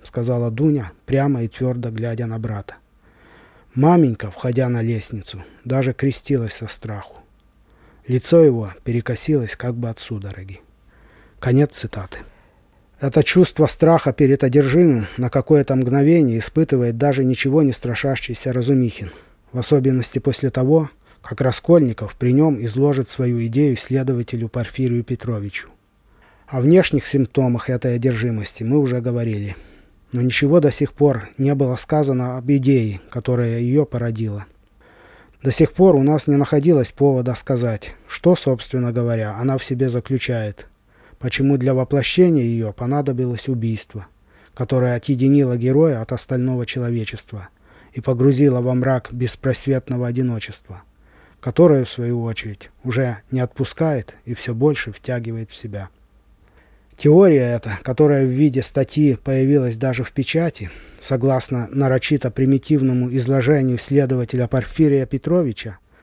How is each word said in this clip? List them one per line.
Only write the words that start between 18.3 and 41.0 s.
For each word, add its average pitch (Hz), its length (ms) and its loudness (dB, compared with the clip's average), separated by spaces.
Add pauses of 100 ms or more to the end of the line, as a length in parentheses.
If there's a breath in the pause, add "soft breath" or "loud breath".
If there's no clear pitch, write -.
Разумихин, 123 580 0 (420 loud breath)
в 123 60 -6
особенности 131 600 0
после 131 320 -2
того, 147 400 2 (320 soft breath)
как - 180 -10
Раскольников 127 760 2
при 123 160 0
нём 139 320 2
изложит 131 440 0
свою 120 380 -2
идею 131 300 2
следователю 123 720 -4
Порфирию 120 560 -4
Петровичу. 110 640 -8 (800 soft breath)
О 131 140 -6
внешних 151 460 4
симптомах 127 640 0
этой 123 240 -2
одержимости 117 720 -2
мы 131 140 2
уже 123 220 0
говорили, 113 560 -4 (560 soft breath)
но 123 100 -2
ничего 143 380 2
до 147 100 4
сих - 220 -2
пор 135 360 0 (100)
не 139 160 2
было 131 220 0
сказано 127 600 -2
об 127 140 -6
идее, 127 500 2 (100)
которая 120 500 -2
её 131 260 2
породила. 110 600 -6 (960 soft breath)
До 135 100 0
сих - 200 2
пор 185 220 6
у 135 80 4
нас 147 240 2
не 143 100 2
находилось 143 540 2
повода 131 440 0
сказать, 120 600 -4 (140)
что, - 260 2
собственно 123 580 -2
говоря, 113 440 -2
она 131 200 -2
в 127 80 -6
себе 131 240 -2
заключает, 117 800 -4 (540 soft breath)